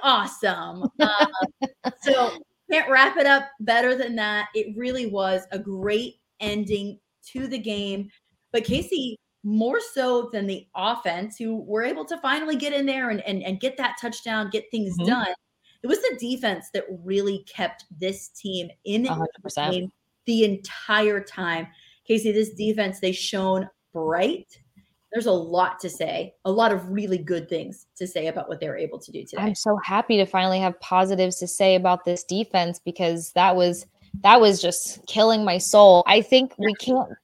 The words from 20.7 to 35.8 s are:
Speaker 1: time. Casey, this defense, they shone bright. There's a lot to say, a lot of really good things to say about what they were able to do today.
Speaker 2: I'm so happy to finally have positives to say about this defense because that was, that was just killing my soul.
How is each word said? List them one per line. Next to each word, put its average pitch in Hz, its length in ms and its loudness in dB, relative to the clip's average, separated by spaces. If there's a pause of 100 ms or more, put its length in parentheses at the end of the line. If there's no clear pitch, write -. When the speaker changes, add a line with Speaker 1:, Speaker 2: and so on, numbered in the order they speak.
Speaker 1:
time. 170 460 -6 (400)
Casey, 220 240 2
this 214 240 0
defense, 208 440 -2
they 185 120 0
shone 190 580 -2 (240)
bright. 170 640 -2 (560)
There's 233 140 -4
a 214 40 2
lot 175 480 0
to 180 100 -10
say, 165 440 -8 (100)
a 190 80 -2
lot 220 220 2
of 180 160 -6
really 196 280 -2
good 165 300 -6
things 175 380 -8 (100)
to 185 100 -10
say 165 220 -6
about 160 220 -6
what - 100 -10
they 156 80 -6
were 147 80 -8
able 156 240 -8
to - 140 -20
do 160 100 -12
today. - 180 -10
Speaker 2:
I'm 208 140 -2
so 208 260 0
happy 208 360 0
to 196 80 4
finally 190 340 0
have 185 220 -2
positives 185 560 2
to 180 100 -6
say 190 280 4
about 180 280 2
this 175 220 -4
defense 185 580 -2
because 170 480 -4
that 180 240 4
was, 175 300 2 (380)
that 226 180 12
was 202 200 6
just - 460 -4
killing 220 380 4
my 180 120 0
soul. 185 480 10